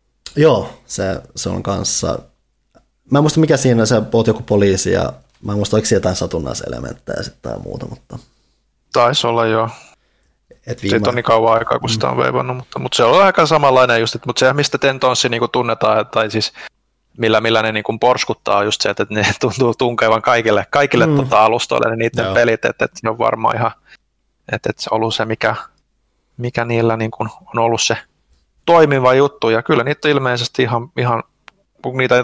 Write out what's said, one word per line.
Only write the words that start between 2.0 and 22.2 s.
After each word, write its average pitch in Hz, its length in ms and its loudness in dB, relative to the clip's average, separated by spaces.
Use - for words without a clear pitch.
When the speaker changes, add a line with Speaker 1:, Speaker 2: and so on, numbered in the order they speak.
Speaker 1:
Mä 139 80 4
en 147 40 4
muista, 151 160 2
mikä 151 180 4
siinä, 120 280 2
sä 113 160 2
oot 113 140 2
joku 110 160 0
poliisi, 98 480 2
ja 92 220 -2
mä 107 80 -8
en 104 60 -4
muista, 104 180 -2
oliko 107 100 0
siellä 104 160 2
jotain 92 140 -2
satunnaiselementtejä 65 1080 -8
sit - 180 -16
tai 55 180 -10
muuta, 50 300 -12
mutta - 280 -16
Speaker 2:
Taisi 120 340 2
olla, 117 180 0
joo. 110 240 0
Speaker 1:
Et 120 120 -10
Speaker 2:
Siitä 101 160 -2
Speaker 1:
viime- 110 140 0
Speaker 2:
on 120 60 -2
niin 120 80 -4
kauan 113 340 4
aikaa, 117 220 -2
kun 117 100 -4
sitä 113 180 -2
Speaker 1:
Mm. 127 40 -2
Speaker 2:
on 123 60 -4
veivannut, 127 400 -2
mutta, - 220 -14
mutta 127 160 -6
se - 80 2
on 151 200 6
aika 180 220 4
samanlainen 131 540 4
just, 113 160 -2
että, - 120 -12
mutta 123 120 -4
se, 131 140 4
mistä 143 240 -2
Tentonssi 131 520 0
niinku 117 180 0
tunnetaan, 113 600 0
tai 110 240 -2
siis 110 220 -2
millä, 110 240 2
millä 113 200 2
ne 110 100 -2
niinku 110 280 -4
porskuttaa, 123 580 0
on 101 80 2
just 104 160 -4
se, 104 80 0
että, 101 140 -4
että 107 120 -6
ne 104 180 0
<laughs> - 80 -12
tuntuu 120 320 0
tunkevan 113 480 0
kaikille, 110 480 0
kaikille 143 380 2
Speaker 1:
Mm. 151 80 2
Speaker 2:
tota 117 300 2
alustoille 117 440 0
ne 113 60 -2
niitten 113 300 -2